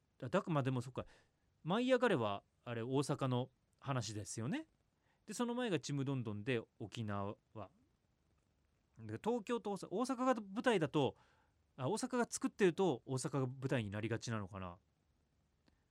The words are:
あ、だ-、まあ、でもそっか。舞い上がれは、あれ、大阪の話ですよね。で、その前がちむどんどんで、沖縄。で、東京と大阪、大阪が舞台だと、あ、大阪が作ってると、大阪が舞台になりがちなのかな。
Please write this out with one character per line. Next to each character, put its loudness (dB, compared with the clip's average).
あ、 -6
だ-、 2
ま 2
あ、 4
で 0
も 0
そ -6
っ -14
か。 -4
舞 0
い 4
上 8
が 6
れ 4
は、 2
あ -4
れ、 -2
大 -4
阪 2
の 2
話 -2
で -6
す -6
よ -2
ね。 -2
で、 -10
そ -2
の -2
前 0
が 4
ち -6
む 0
ど 0
ん 0
ど -4
ん -6
で、 0
沖 -8
縄。 -2
で、 -8
東 0
京 0
と -6
大 -4
阪、 -12
大 0
阪 -2
が 4
舞 -8
台 4
だ 2
と、 4
あ、 -2
大 0
阪 -2
が 2
作 -2
っ -12
て 2
る 8
と、 2
大 -2
阪 0
が 2
舞 -4
台 2
に -6
な -4
り 0
が 0
ち -6
な 0
の -6
か -10
な。 -8